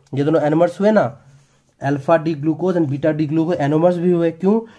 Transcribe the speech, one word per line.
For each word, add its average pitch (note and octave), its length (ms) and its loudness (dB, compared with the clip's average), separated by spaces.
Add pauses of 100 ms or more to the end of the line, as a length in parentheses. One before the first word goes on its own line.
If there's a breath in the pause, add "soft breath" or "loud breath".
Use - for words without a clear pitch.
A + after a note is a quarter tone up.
(120)
ये C#3 120 -2
दोनों D#3 180 2
एनोमर्स E3 380 0
हुए G3+ 100 2
ना, G3 140 2 (760 soft breath)
अल्फा C#3+ 360 0
डी D#3+ 180 -2
ग्लूकोज D#3+ 420 -2
and E3 120 0
बीटा D3 240 -2
डी D3+ 140 -2
ग्लूकोज D#3+ 300 0
एनोमर्स D#3 400 2
भी F3 140 0
हुए। E3+ 220 0
क्यों? F#3+ 260 0 (200 loud breath)